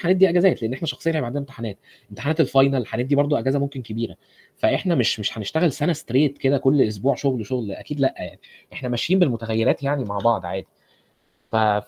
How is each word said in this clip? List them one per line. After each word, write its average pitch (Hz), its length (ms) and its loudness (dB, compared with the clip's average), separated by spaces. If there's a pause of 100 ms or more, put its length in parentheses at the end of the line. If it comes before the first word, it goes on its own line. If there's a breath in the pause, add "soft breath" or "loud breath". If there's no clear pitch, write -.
هندي 180 240 4
اجازات، 175 340 2
لان 113 100 -2
احنا 147 140 -6
شخصيًا - 260 -4
هيبقى 147 140 -2
عندنا 131 140 -4
امتحانات، 117 380 -8 (320 soft breath)
امتحانات 139 300 -4
الفاينل 135 480 4
هندي 131 260 0
برضو 143 220 2
اجازة 131 220 0
ممكن 139 240 -4
كبيرة، 113 340 -6 (400 soft breath)
فاحنا 147 380 0
مش، 117 260 0
مش - 180 -6
هنشتغل 156 340 0
سنة 156 200 0
straight 143 460 0
كده 139 200 2
كل 139 240 4
اسبوع 110 320 0
شغل، 123 320 -2
شغل، 117 260 -4
اكيد 147 280 -6
لا 131 160 2
يعني، 90 240 -8 (320 soft breath)
احنا 127 160 -8
ماشيين 139 300 0
بالمتغيرات 117 640 0
يعني 135 220 -2
مع 101 140 -4
بعض 101 280 0
عادي. 92 200 -6 (840)
ف-، 110 40 0 (320)